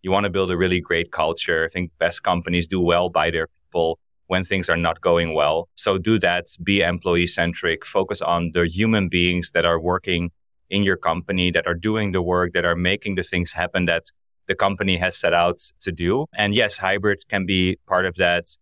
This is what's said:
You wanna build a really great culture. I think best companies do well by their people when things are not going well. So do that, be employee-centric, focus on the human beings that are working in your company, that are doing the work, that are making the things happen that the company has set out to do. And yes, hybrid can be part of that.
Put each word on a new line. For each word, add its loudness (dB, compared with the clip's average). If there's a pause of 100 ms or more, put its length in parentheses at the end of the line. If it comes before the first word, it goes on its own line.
You -4
wanna 2
build 0
a 0
really 2
great -2
culture. 0
I -4
think -6
best 0
companies 0
do -2
well 2
by 2
their -4
people -2 (300)
when 0
things -2
are 2
not -2
going 2
well. 0
So 0
do 0
that, 0 (160)
be 0
employee-centric, 0
focus -2
on 0
the 2
human 0
beings 0
that 0
are 2
working -2 (400)
in 0
your 2
company, -2
that 0
are 0
doing -2
the 0
work, 0
that 0
are 0
making -2
the -2
things -4
happen -2
that 0 (420)
the -2
company 0
has -2
set 2
out 2 (220)
to -6
do. 0
And 0
yes, 0
hybrid 0
can -2
be 0
part 2
of -4
that. 0